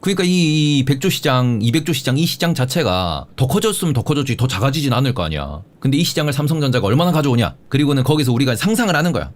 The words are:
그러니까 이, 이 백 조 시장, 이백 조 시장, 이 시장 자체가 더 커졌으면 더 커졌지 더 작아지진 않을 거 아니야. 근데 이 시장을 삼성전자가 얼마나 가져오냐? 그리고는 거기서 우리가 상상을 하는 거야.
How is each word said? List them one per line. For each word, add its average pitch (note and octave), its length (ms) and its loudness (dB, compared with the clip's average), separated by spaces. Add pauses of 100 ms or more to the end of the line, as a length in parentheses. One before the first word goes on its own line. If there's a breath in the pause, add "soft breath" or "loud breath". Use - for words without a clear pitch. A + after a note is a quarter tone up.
그러니까 F#3 220 0
이, D#3 540 2
이 C3 40 2
백 C#3 160 0
조 F#3+ 100 0
시장, B2+ 520 0
이백 C3+ 240 0
조 E3+ 80 -2
시장, C3 240 -2
이 E3 80 2
시장 E3+ 280 -2
자체가 F#2 720 -2 (120)
더 C3 100 2
커졌으면 G3 460 0
더 A#2+ 80 0
커졌지 C#3 340 -2
더 B2 120 -2
작아지진 C#3 440 -2
않을 A#2+ 220 0
거 F2+ 100 -4
아니야. D2+ 380 -6 (180)
근데 C3+ 180 0
이 E3+ 60 2
시장을 D3 300 -2
삼성전자가 C#3 520 0
얼마나 D#3+ 280 2
가져오냐? B2+ 420 2 (140)
그리고는 C#3 340 2
거기서 C3+ 300 2
우리가 B2 240 0
상상을 G#3+ 360 0
하는 E3 200 0
거야. D2 220 -4